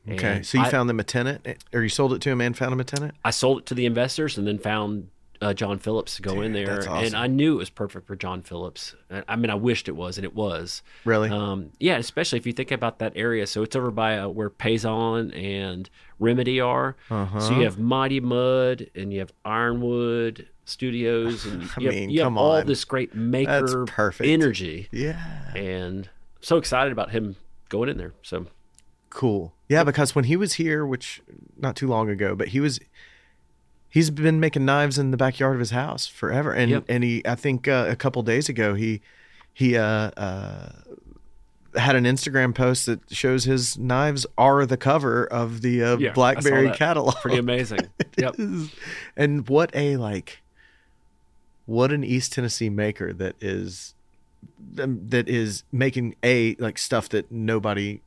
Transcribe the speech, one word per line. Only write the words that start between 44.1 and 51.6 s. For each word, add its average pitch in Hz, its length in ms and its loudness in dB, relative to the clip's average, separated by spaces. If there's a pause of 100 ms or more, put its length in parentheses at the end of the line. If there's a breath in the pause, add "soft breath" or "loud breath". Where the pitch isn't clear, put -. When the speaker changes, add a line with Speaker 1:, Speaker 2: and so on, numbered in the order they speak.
Speaker 1:
are 139 280 6
the 123 100 2
cover 135 520 2
of 117 340 -4
the, 120 200 2
uh, 120 160 4
Speaker 2:
Yeah, 117 120 0
I - 20 -2
saw - 40 -10
Speaker 1:
Blackberry 135 520 6
Speaker 2:
that. - 80 0
Speaker 1:
catalog. 156 460 2
Speaker 2:
Pretty 123 160 2
amazing. 120 560 0
Speaker 1:
<laughs> - 60 -8
It - 80 0 (100)
Speaker 2:
Yep. - 200 0
Speaker 1:
is. 180 320 -4 (460 loud breath)
And 143 320 0
what 151 260 4
a, 143 220 2
like, 104 460 -4 (1200 soft breath)